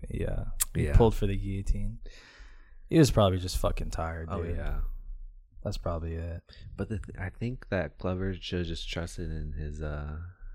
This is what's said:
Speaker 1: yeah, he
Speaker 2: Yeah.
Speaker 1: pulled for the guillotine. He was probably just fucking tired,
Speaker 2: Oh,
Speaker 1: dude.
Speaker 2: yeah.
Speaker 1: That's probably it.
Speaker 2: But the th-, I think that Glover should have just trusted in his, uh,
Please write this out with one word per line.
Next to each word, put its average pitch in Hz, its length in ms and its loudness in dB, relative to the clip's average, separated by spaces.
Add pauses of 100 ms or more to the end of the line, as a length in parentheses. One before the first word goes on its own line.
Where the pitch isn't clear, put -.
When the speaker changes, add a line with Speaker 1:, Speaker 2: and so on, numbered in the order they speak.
Speaker 1:
yeah, 92 360 -2 (300)
he - 100 4
Speaker 2:
Yeah. - 120 2
Speaker 1:
pulled 110 180 10
for 104 120 2
the 98 100 2
guillotine. 101 600 0 (920)
He 156 80 6
was 147 140 10
probably 95 260 6
just 90 220 -2
fucking 87 320 0
tired, 82 400 -4
Speaker 2:
Oh, 95 100 0
Speaker 1:
dude. 85 160 -2
Speaker 2:
yeah. 73 220 0 (840)
Speaker 1:
That's 101 140 -4
probably 82 380 -4
it. 82 260 -6 (340)
Speaker 2:
But 98 140 -4
the 110 80 -2
th-, - 220 -8
I 92 100 -4
think 120 400 -6
that 85 300 -2
Glover 92 340 -2
should 90 260 -4
have 85 80 0
just 85 220 -4
trusted 85 400 -4
in 78 220 -4
his, 73 320 -6
uh, 73 340 -4 (380)